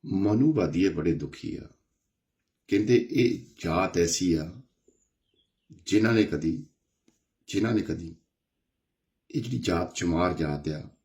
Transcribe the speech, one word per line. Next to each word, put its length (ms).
ਮਨੂ 480
ਵਾਦੀਏ 360
ਬੜੇ 240
ਦੁਖੀ 420
ਆ। 140
ਕਹਿੰਦੇ 440
ਇਹ 340
ਜਾਤ 340
ਐਸੀ 360
ਆ, 280
ਜਿਨ੍ਹਾਂ 280
ਨੇ 100
ਕਦੀ, 420
ਜਿਨ੍ਹਾਂ 260
ਨੇ 80
ਕਦੀ, 340
ਇਹ 100
ਜਿਹੜੀ 160
ਜਾਤ 380
ਚਮਾਰ 380
ਜਾਤ 360
ਆ 200